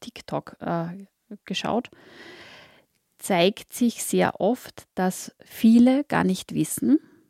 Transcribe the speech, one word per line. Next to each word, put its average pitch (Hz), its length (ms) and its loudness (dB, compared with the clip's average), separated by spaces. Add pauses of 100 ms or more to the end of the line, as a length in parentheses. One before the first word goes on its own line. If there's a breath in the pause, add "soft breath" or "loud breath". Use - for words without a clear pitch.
TikTok, - 580 -12
äh, 175 480 -6 (380)
geschaut, 202 440 -6 (1300 loud breath)
zeigt 185 520 0
sich - 320 -2
sehr - 380 0
oft, - 420 -4 (120)
dass - 380 -4 (120)
viele 240 580 4
gar 175 220 0
nicht 185 280 -4
wissen, 226 460 0 (300 soft breath)